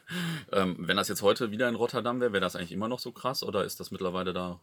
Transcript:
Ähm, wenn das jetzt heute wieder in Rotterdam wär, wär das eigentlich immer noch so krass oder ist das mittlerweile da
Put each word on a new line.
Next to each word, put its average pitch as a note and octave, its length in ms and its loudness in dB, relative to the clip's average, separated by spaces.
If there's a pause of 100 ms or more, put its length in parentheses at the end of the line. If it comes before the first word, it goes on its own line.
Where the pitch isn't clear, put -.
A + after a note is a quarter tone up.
(520)
Ähm, F#2 280 4
wenn F#2 180 2
das F#2+ 100 2
jetzt G2+ 140 -4
heute G2+ 280 4
wieder A#2 200 2
in A2+ 40 0
Rotterdam A#2+ 460 0
wär, A#2 140 2
wär F#2+ 60 4
das F2+ 160 2
eigentlich F2 160 -6
immer G#2 160 -2
noch B2 100 -4
so B2 140 -8
krass - 300 -4
oder G2+ 220 0
ist - 160 -6
das F2+ 100 -10
mittlerweile F#2 440 -2
da F2+ 280 -4